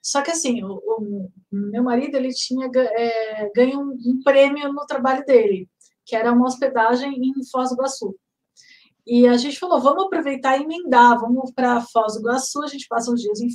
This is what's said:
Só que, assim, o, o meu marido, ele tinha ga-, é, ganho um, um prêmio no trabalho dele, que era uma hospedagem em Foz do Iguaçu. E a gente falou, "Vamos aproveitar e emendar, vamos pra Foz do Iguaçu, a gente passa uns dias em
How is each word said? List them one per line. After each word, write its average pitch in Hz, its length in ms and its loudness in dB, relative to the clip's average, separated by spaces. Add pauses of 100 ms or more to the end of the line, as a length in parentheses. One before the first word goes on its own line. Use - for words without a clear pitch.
Só - 200 -2
que, 285 100 -4
assim, 254 320 -2
o, 190 140 -10
o 202 540 -6 (200)
meu 208 320 -4
marido, 254 320 -2
ele 254 140 -2
tinha 254 400 -6
ga-, 254 140 0
é, 220 720 -2
ganho 262 240 2
um, 277 140 -6
um 247 300 -2
prêmio 277 480 4
no 285 140 -8
trabalho 262 400 -2
dele, 208 420 4 (380)
que - 100 -8
era 226 160 2
uma 247 140 6
hospedagem 247 720 0
em 262 180 -2 (180)
Foz 254 180 -2
do 254 60 -4
Iguaçu. 254 400 -6 (920)
E 240 200 6
a 240 100 6
gente 269 200 -4
falou, 339 240 0
"Vamos 294 240 4
aproveitar 277 540 -2
e 294 40 -4
emendar, 254 560 4
vamos 247 320 -2
pra 247 300 0
Foz 220 320 0
do 220 60 -8
Iguaçu, 254 440 -2
a 294 40 -8
gente 277 200 -12
passa 233 240 -4
uns 233 100 -2
dias 208 200 -4
em 240 140 -2